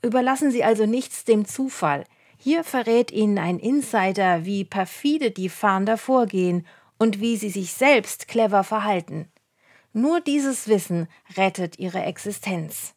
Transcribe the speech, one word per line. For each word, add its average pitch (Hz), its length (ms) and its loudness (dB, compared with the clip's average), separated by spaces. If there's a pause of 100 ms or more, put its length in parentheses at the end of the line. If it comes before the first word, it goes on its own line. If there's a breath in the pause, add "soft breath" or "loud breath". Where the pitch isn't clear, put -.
Überlassen 254 500 2
Sie 240 120 0
also 220 220 4
nichts 240 400 -2
dem 214 200 4
Zufall. 175 600 -2 (320 soft breath)
Hier 320 260 0
verrät 240 480 0
Ihnen 208 260 2
ein 180 220 -2
Insider, 190 840 0
wie 196 180 -2
perfide 254 680 -2
die 185 180 -4
Fahnder 202 480 0
vorgehen 190 680 0 (320 soft breath)
und 214 220 2
wie 233 160 0
Sie 208 140 -6
sich 185 240 -6
selbst - 560 2
clever 208 340 2
verhalten. 190 640 -2 (640 soft breath)
Nur 302 300 2
dieses 269 480 -2
Wissen 175 400 0 (260 soft breath)
rettet 185 440 -2
Ihre 180 240 -6
Existenz. 180 920 -8